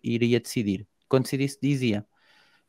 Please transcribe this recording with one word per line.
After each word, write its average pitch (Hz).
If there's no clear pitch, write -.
iria 117
decidir. 104
Quando 131
decidisse, 135
dizia. 127